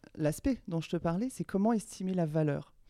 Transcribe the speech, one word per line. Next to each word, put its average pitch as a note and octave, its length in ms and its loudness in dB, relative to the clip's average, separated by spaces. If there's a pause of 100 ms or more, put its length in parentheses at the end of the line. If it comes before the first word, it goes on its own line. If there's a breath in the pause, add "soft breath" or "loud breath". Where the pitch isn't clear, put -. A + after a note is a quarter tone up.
(160)
l'aspect D#3+ 520 0
dont E3 140 -2
je - 80 -14
te F3 80 -2
parlais, F3+ 320 0
c'est - 140 -6
comment G#3 300 2
estimer F#3+ 420 -4
la E3+ 100 2
valeur. D3+ 480 0 (160 loud breath)